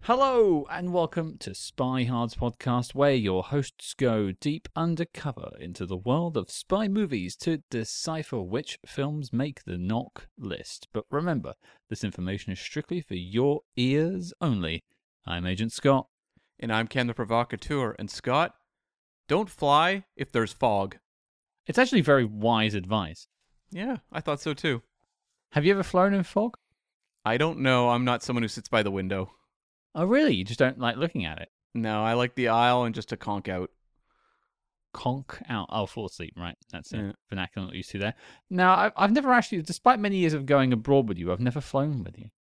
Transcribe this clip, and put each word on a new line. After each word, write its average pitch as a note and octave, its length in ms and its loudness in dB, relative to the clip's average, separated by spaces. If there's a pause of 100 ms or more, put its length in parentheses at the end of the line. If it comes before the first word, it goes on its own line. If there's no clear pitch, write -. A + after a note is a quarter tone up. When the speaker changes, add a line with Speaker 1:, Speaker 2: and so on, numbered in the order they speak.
(180)
Speaker 1:
Hello, A#3 540 4
and F3+ 220 -4
welcome E3 460 0
to - 180 -10
Spy B2+ 480 -2
Hard's A#2+ 320 -2
podcast, B2 580 -2
where C#3 200 4
your F#2+ 280 0
hosts - 520 -6
go A2 360 2
deep D3 460 -6
undercover E3 840 -4
into F2+ 280 -8
the F2+ 100 -4
world D3 400 0
of F#2+ 160 -6
spy G#3 340 -2
movies D#3 520 -2
to D#3+ 300 -2
decipher C3 720 -6
which G2 460 -6
films C#3+ 460 -4
make C3+ 320 -4
the F2+ 120 -6
knock A2 520 -4 (100)
list. - 540 -10
But A2 180 -4
remember, D3+ 440 -2 (360)
this G#2+ 140 -8
information F#2+ 480 -4
is F#2 80 -8
strictly - 400 -8
for G2 160 -10
your A#2 460 0 (140)
ears D#3+ 640 0
only. F2+ 440 0 (420)
I'm F2 200 -4
Agent F#2+ 260 -2
Scott. C3+ 340 2 (540)
Speaker 2:
And A#2 120 -4
I'm A2+ 140 2
Ken B2 220 -2
the A#2 60 -4
Provocateur. A#2 840 -2
And A2 100 -8
Scott, D3 460 0 (720)
don't F#3+ 240 0
fly E3 540 2 (100)
if - 160 -6
there's A2+ 220 0
fog. G2+ 440 0 (720)
Speaker 1:
It's - 120 0
actually B3 240 4
very C3+ 220 6
wise G#2+ 520 0
advice. F#2 500 -4 (460)
Speaker 2:
Yeah, A#3 240 -6 (160)
I - 80 -6
thought D3 200 -4
so D3+ 140 -4
too. C3 280 -2 (720)
Speaker 1:
Have D3 100 2
you F#3 80 6
ever G3 100 2
flown F#3+ 320 4
in G3 80 2
fog? G#3+ 340 -2 (680)
Speaker 2:
I A2 120 2
don't D3+ 220 0
know. B2 320 4
I'm A#2+ 140 2
not B2 180 0
someone A#2+ 220 -2
who A2 40 -2
sits - 200 -12
by A2 160 4
the G2+ 80 0
window. F#2+ 400 -4 (640)
Speaker 1:
Oh, E3 100 0
really? C4 280 4
You F#2 80 0
just G#2+ 160 -6
don't C3 220 2
like A#2+ 160 -2
looking C#3+ 280 -2
at D#2 160 -8
it? E2+ 100 -16 (220)
Speaker 2:
No, A2 300 -2
I A2+ 120 2
like B2 200 0
the B2 140 2
aisle A#2+ 340 4
and A#2 100 -2
just A2 180 -8
to A2 60 -6
conk G2+ 320 -6
out. F2+ 220 -4 (1200)
Speaker 1:
Conk - 460 -6 (100)
out. A2 220 -4
Oh, G#2 160 -2
fall G#2+ 200 -8
asleep, E2+ 300 -12
right. E2+ 200 -8 (160)
That's E2 200 -14
a - 40 -6
Speaker 2:
Yeah. G#2 160 -6 (180)
Speaker 1:
vernacular F#2 380 -6
not - 80 -12
used F2+ 140 -10
to G2 100 -6
there. G#2 140 -2 (360)
Now, F#3 220 6
I, F#3+ 240 4
I've G3+ 160 4
never C4+ 200 4
actually, G#3 300 2
despite A3+ 380 2
many G3+ 160 0
years E3 180 4
of C#3 120 -4
going C3+ 260 6
abroad B2+ 360 4
with F#2+ 80 -2
you, F2 140 -2
I've F2+ 80 0
never B2 220 0
flown C#3 420 -2
with F2+ 160 -12
you. A2 120 -16 (140)